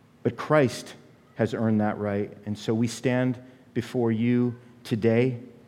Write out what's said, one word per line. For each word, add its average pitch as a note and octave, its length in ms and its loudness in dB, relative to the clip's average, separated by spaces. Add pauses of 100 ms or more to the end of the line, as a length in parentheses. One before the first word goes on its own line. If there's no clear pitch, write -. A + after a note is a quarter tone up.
(220)
But - 140 -2
Christ - 580 0 (420)
has A2+ 180 0
earned A2 260 2
that G#2+ 180 0
right, G2+ 360 -2 (120)
and G#2 120 -4
so - 160 -4
we A#2 140 0
stand B2+ 500 0 (360)
before A#2 360 0
you A#2+ 460 2 (260)
today A#2 560 2 (300)